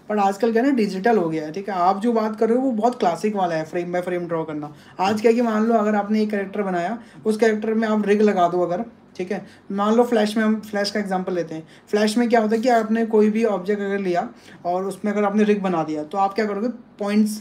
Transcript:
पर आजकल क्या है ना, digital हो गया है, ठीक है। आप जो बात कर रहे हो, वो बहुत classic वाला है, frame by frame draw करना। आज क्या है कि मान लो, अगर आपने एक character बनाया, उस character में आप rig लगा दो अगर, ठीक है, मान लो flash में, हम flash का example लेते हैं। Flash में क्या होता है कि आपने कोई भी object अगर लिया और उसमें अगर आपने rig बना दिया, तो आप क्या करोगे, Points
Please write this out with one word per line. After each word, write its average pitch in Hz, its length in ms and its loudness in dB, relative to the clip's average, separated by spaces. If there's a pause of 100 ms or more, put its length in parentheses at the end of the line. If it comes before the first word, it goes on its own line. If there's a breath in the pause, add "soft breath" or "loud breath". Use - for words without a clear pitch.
पर 208 100 0
आजकल 196 340 2
क्या 226 100 2
है 277 80 4
ना, 277 40 2
digital 196 440 2
हो 170 100 0
गया 160 180 -4
है, 156 60 -10
ठीक 196 160 -8
है। 208 60 -6
आप 185 260 2
जो 233 120 0
बात 214 240 -2
कर 226 120 2
रहे 233 100 2
हो, 262 60 0
वो 269 80 0
बहुत 226 260 0
classic 208 380 0
वाला 175 180 0
है, 156 100 -2
frame 175 280 -6
by 180 80 -2
frame 175 260 -4
draw 160 180 -4
करना। 151 300 -10 (260 loud breath)
आज 208 200 0
क्या 240 100 6
है 226 40 4
कि 240 80 2
मान 220 220 0
लो, 233 100 2
अगर 214 200 2
आपने 208 280 0
एक 208 80 -2
character 202 320 -4
बनाया, 190 400 -4 (240 loud breath)
उस 214 100 0
character 220 380 0
में 220 140 0
आप 214 180 0
rig 208 160 4
लगा 185 260 4
दो 180 120 0
अगर, 175 240 -2 (320)
ठीक 185 160 -8
है, 196 140 -8 (260 loud breath)
मान 208 220 0
लो 240 100 6
flash 214 320 0
में, 220 80 2
हम 220 160 2
flash 202 300 -4
का 214 100 -4
example 185 340 -4
लेते 160 200 -4
हैं। 160 120 -12 (220 loud breath)
Flash 214 300 2
में 240 100 2
क्या 233 120 4
होता 214 160 2
है 220 60 -2
कि 254 60 2
आपने 226 380 2
कोई 214 240 4
भी 220 140 0
object 202 380 -2
अगर 202 160 -4
लिया 185 300 -2 (360 loud breath)
और 180 200 -2
उसमें 196 280 -4
अगर 208 120 0
आपने 208 200 2
rig 202 180 2
बना 180 220 0
दिया, 156 200 -6
तो - 140 -6
आप 196 160 0
क्या 220 120 -2
करोगे, 202 220 -4 (300)
Points 208 320 2 (100)